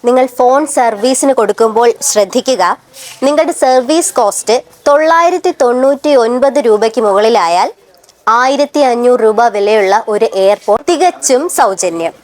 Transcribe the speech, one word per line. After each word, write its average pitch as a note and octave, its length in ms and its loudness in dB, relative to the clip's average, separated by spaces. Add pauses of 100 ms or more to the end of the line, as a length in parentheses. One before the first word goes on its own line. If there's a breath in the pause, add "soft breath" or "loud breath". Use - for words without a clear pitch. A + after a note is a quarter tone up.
നിങ്ങൾ B3+ 180 2 (120)
ഫോൺ B3+ 240 2 (140)
സർവീസിന് B3+ 640 0
കൊടുക്കുമ്പോൾ A3+ 500 0 (200)
ശ്രദ്ധിക്കുക, G#3 540 -2 (640 loud breath)
നിങ്ങളുടെ D4+ 280 0 (100)
സർവീസ് C4 540 0
കോസ്റ്റ് G#3 380 -2 (320)
തൊള്ളായിരത്തി E4 640 2 (100)
തൊണ്ണൂറ്റി C4 500 0 (120)
ഒൻപത് B3 340 0 (100)
രൂപയ്ക്ക് A3 400 0
മുകളിലായാൽ G3+ 600 2 (720)
ആയിരത്തി C#4 400 0 (100)
അഞ്ഞൂറ് A#3+ 340 2
രൂപ A3 200 2 (100)
വിലയുള്ള G3+ 400 0 (180)
ഒരു G#3+ 140 0 (180)
AirPod G#3 340 0 (100)
തികച്ചും E4 540 0 (140)
സൗജന്യം. F3 560 -2 (100)